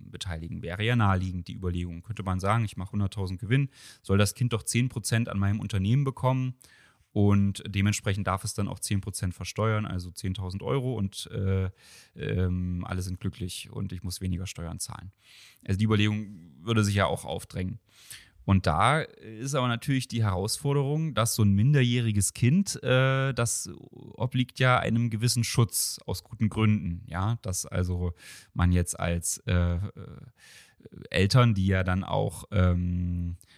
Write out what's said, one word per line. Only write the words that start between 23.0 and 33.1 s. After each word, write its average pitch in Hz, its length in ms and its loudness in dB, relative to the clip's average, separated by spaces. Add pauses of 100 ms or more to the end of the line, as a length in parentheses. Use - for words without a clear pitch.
das - 380 -4 (220)
obliegt - 680 -4
ja 127 220 4
einem 117 320 0
gewissen 113 320 0
Schutz - 640 0
aus - 160 -6
guten 107 260 -2
Gründen, 104 560 0
ja, 101 380 -2
dass - 240 -6
also 90 480 -2 (400)
man 90 160 2
jetzt 87 280 0
als, 85 460 -2
äh, 87 300 2
äh, 87 60 -4 (1300)
Eltern, 113 420 6
die 95 140 2
ja 95 160 4
dann 92 200 0
auch, - 460 -2
ähm, 90 880 2 (200)